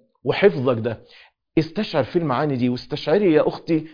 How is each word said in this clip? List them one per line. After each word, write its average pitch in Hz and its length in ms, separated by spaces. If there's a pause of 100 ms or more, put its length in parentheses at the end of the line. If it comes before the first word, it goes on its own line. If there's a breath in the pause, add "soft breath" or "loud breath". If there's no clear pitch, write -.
(240)
وحفظك 131 560
ده. 110 200 (580 soft breath)
استشعر 160 460
في 175 160
المعاني 143 360
دي، 123 140
واستشعري 151 640
يا 151 140
أختي 160 460